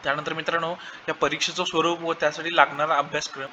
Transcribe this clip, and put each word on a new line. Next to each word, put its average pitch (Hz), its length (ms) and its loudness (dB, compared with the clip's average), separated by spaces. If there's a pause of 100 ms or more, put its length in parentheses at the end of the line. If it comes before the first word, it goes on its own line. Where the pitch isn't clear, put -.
त्यानंतर 151 280 -2
मित्रांनो, 165 420 -2 (340)
या 156 60 -2
परीक्षेचं 160 500 0
स्वरूप 170 380 2
व 165 100 -2
त्यासाठी 160 440 0
लागणारा 147 380 4
अभ्यासक्रम 139 580 -2